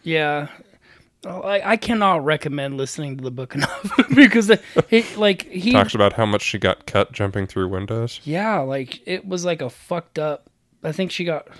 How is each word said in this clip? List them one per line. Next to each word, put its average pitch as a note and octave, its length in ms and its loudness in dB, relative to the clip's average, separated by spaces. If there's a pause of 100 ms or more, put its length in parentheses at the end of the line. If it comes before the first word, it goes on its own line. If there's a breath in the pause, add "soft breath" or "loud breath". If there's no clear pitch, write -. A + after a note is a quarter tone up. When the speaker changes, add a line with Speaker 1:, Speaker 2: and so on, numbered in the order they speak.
Speaker 1:
Yeah. D3 440 -2 (800 soft breath)
Oh, F#3 160 -12
I, G3 300 -2
I A#3 60 2
cannot G3+ 460 0
recommend C#3 540 -2
listening C3+ 400 -6
to C3 60 -10
the B2+ 60 -6
book B2+ 260 -10
<laughs> - 0 -
enough C#3+ 360 -4 (240)
because A3+ 340 8
it, A3 140 4 (540 loud breath)
like, G#3 320 2
he F#3+ 240 0
Speaker 2:
Talks G#3+ 200 4
about G2+ 200 4
how A2+ 120 0
much G#2 160 0
she - 160 -4
got - 280 0
cut - 260 0
jumping G2 360 -4
through F#2+ 200 -2
windows. G#2 560 -6
Speaker 1:
Yeah, G3 360 -2
like, C3+ 460 -6
it F#3 220 -6
was, F3+ 180 -4
like, E3 160 -2
a B2+ 80 -6
fucked - 480 -8
up, D3+ 320 -6 (340)
I D#3 80 -4
think F3+ 200 -4
she - 120 -6
got, E3 240 -4 (120)